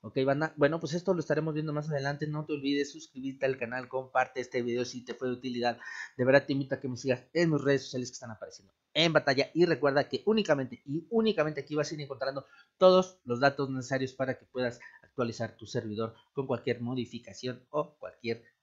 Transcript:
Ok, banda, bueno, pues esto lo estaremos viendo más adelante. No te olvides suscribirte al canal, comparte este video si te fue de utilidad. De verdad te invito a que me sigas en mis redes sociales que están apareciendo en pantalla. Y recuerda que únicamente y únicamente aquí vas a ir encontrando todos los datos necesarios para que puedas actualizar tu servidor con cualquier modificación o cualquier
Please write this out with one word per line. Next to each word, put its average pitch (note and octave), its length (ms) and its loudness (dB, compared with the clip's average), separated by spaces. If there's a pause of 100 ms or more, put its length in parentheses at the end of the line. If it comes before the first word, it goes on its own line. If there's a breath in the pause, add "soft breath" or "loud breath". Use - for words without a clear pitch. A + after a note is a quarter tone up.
Ok, A2 240 -8
banda, D3 320 0
bueno, D3+ 220 4
pues D3+ 140 -4
esto F3+ 200 0
lo E3 80 2
estaremos D#3 320 0
viendo D3+ 200 -4
más D3+ 160 -4
adelante. C#3+ 380 -4
No D3+ 180 -6
te D#3 80 -4
olvides C#3+ 380 0
suscribirte C3+ 540 -8
al C3 120 0
canal, B2 300 -6
comparte B2+ 540 -2
este B2 200 -2
video A#2+ 240 0
si B2 180 -12
te A#2 120 -10
fue C3 140 -4
de B2 60 -4
utilidad. A#2+ 440 -4 (380 loud breath)
De B2 80 2
verdad C3+ 200 6
te C#3+ 80 -2
invito C3+ 220 -2
a - 40 -12
que C3 100 -6
me B2 80 -6
sigas B2+ 260 -2 (100)
en E3+ 160 4
mis D3 120 2
redes C3+ 220 2
sociales B2 260 -8
que - 40 -16
están A2+ 180 -14
apareciendo - 420 -16 (200)
en D#3+ 200 2
pantalla. C#3+ 400 4
Y E3+ 120 6
recuerda C#3+ 420 2
que - 180 -4
únicamente D3+ 600 2
y D#3 240 -6
únicamente E3 520 2
aquí D3 140 -8
vas D3 160 0
a D#3+ 40 -6
ir D3+ 60 -8
encontrando C3+ 440 -6 (320 soft breath)
todos F#3 480 6
los A#2+ 140 -2
datos C#3 300 2
necesarios C3 440 -4
para B2+ 240 -4
que - 80 -20
puedas B2 340 -4 (220 loud breath)
actualizar A2+ 560 -4
tu A2 80 -18
servidor A2+ 500 -4 (180 soft breath)
con C3+ 120 -4
cualquier B2 340 -2
modificación B2 880 -8
o D3 280 -4
cualquier A2+ 460 -8 (200)